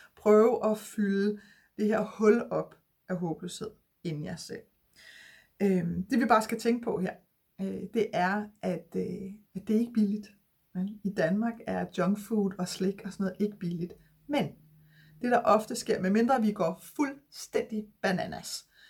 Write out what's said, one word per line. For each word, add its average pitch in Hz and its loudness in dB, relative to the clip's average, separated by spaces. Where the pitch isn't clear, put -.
prøve 214 6
at 214 -2
fylde 202 0
det 214 0
her 208 2
hul 220 4
op - -4
af 190 -2
håbløshed 170 -6
ind 151 -4
i 165 -8
jer 175 -8
selv. - -12
Øhm, 180 2
det 247 4
vi 233 4
bare 220 6
skal 220 -6
tænke 240 0
på - -2
her, 180 -2
øh, 190 -6
det 214 2
er, 190 0
at, 175 -4
øh, 185 -6
at 185 -8
det 220 4
er 226 4
ikke 233 -2
billigt. 214 0
Vel? 202 -4
I 196 -2
Danmark 196 0
er 180 -2
junk 190 2
food 202 0
og 180 -4
slik 196 -2
og 190 -8
sådan 196 -4
noget 185 -4
ikke 208 -2
billigt. 175 -6
Men 262 0
det, 247 -2
der 240 6
ofte 214 2
sker, - -2
medmindre 226 4
vi 214 2
går 180 -2
fuldstændig - -4
bananas, - -4